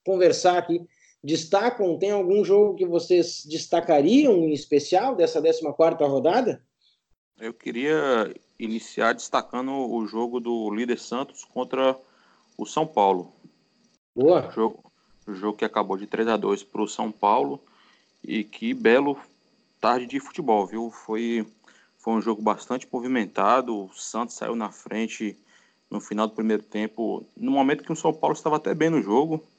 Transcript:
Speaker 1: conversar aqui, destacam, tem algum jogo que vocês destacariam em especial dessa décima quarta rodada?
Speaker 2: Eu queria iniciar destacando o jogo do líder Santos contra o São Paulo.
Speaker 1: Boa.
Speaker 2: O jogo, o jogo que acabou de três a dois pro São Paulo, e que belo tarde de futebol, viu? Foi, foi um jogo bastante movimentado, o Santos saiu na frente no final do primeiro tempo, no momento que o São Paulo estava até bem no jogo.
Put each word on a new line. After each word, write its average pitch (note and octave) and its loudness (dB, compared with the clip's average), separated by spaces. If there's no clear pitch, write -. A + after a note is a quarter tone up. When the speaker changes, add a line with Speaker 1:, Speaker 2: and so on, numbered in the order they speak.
Speaker 1:
conversar F3+ 4
aqui, E3+ -2
destacam, F#3 0
tem G3 -2
algum G3+ 2
jogo G3 4
que F3+ -2
vocês E3+ 0
destacariam E3+ 4
em D#3+ 2
especial E3+ 0
dessa D#3+ 2
décima D#3+ 2
quarta D#3+ 2
rodada? D3+ 0
Speaker 2:
Eu A2+ -10
queria B2+ 0
iniciar A2+ -2
destacando B2+ -4
o A#2 -4
jogo A#2+ -4
do A2+ -4
líder A#2 -2
Santos - -10
contra C3 -2
o G#2 -8
São D#3 -2
Paulo. G2 2
Speaker 1:
Boa. C#3+ 4
Speaker 2:
O - -16
jogo, - -2
o G#2 -10
jogo G#2 -6
que A2+ -2
acabou G2+ -2
de G2+ -10
três A2 -2
a A2+ 2
dois G2+ -2
pro G#2+ -6
São A2+ -6
Paulo, C3+ 0
e G#2 -4
que A2+ -6
belo C3 4
tarde B2 0
de B2+ -8
futebol, A2+ -2
viu? A2+ -8
Foi, A2+ -4
foi A2+ -4
um A2 0
jogo G#2+ -2
bastante G#2+ -4
movimentado, A#2 0
o F#2+ -20
Santos - -8
saiu A2+ -6
na G#2+ -6
frente A2 -8
no G2+ -8
final G#2+ -4
do G#2+ -10
primeiro A2 0
tempo, G#2+ -6
no B2 -4
momento C#3 0
que - -8
o D#3+ -2
São D#3 0
Paulo D#3 -2
estava D3+ -2
até D3 -2
bem D#3+ 2
no D#3 2
jogo. C#3+ 0